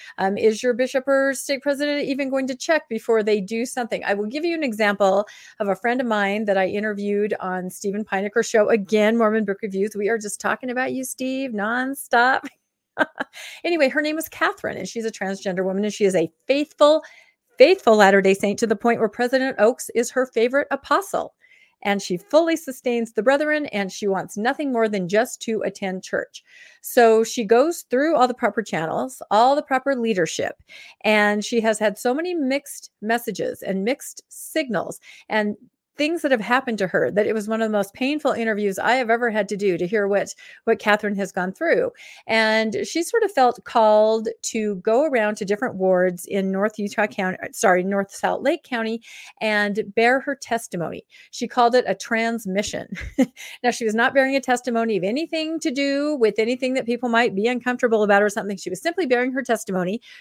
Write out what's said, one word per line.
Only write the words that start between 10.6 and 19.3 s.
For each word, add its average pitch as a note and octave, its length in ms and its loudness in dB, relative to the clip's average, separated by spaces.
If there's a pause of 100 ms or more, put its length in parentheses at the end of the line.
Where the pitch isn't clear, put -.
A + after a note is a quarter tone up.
about B3+ 240 -4
you, C4 100 -6
Steve, C4 460 -6
nonstop. B3 960 0 (500)
<laughs> - 80 2 (600)
Anyway, D#4+ 240 2
her B3+ 120 -2
name D4+ 160 -2
was D#4+ 120 -8
Catherine, - 500 -4
and F#3 100 -10
she's A3+ 160 -8
a A3 60 -6
transgender F#3+ 540 -4
woman, F#3+ 200 -2
and G#3 80 -2
she G#3+ 120 0
is F#3 100 4
a E3 160 2 (160)
faithful, D4 560 4 (560)
faithful C4+ 380 8
Latter-day G3 380 6
Saint G3+ 260 -2
to A3+ 80 0
the A3 80 0
point A#3 240 0
where A3 80 2
President B3+ 500 -2